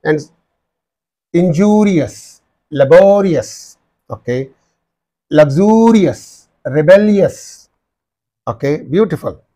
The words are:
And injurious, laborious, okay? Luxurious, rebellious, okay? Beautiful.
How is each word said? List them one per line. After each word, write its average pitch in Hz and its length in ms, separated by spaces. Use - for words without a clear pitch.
And 156 160
injurious, 180 1080
laborious, 175 1040
okay? 127 400
Luxurious, 185 1200
rebellious, 190 1000
okay? 139 300
Beautiful. 160 680